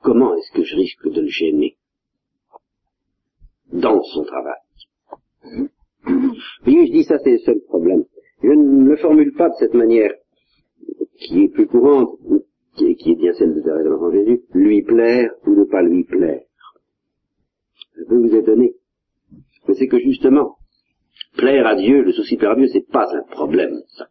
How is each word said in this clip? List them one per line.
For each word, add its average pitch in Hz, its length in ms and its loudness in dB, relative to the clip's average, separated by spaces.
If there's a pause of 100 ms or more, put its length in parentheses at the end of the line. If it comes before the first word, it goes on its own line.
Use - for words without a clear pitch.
Comment 120 340 2
est-ce - 180 -10
que 85 100 -2
je - 120 -8
risque 90 340 -4
de 78 120 -6
le 78 60 -4
gêner 73 500 -4 (2000)
dans 92 300 0
son - 200 -10
travail ? 69 360 -12 (2000)
Voyez, 311 240 4
je - 40 -4
dis 160 120 2
ça, 156 160 0
c'est 131 120 0
le 113 80 2
seul - 280 -2
problème. 90 380 0 (380)
Je 107 60 4
ne 139 380 4
le 147 100 4
formule 151 360 2
pas - 160 0
de - 80 -8
cette 120 160 -2
manière 113 400 2 (1040)
qui - 260 0
est 98 60 2
plus - 160 0
courante, 127 540 2 (580)
qui - 80 0
est, - 100 0
qui - 160 -4
est 85 40 2
bien 87 180 -2
celle 85 220 -2
de 76 60 -6
Thérèse 78 220 -4
de 78 60 -2
l'Enfant 80 220 -4
Jésus, 110 300 0 (120)
lui 101 300 2
plaire 117 480 0 (160)
ou 104 80 2
ne 101 80 4
pas 98 180 -2
lui 87 220 0
plaire. 82 400 -4 (1500)
Je 82 60 -14
peux 120 160 0
vous 113 160 2
étonner. 110 400 2 (920)
Mais 392 60 0
c'est - 140 -2
que - 120 0
justement, - 580 0 (800)
plaire 131 300 2
à 110 100 0
Dieu, 120 280 2
le - 100 0
souci 110 220 -4
de - 40 -8
plaire 120 120 0
à 110 40 0
Dieu, 131 120 2
c'est - 200 -2
pas 113 240 -2
un 78 200 -8
problème, - 420 -4 (240)
ça. - 140 -18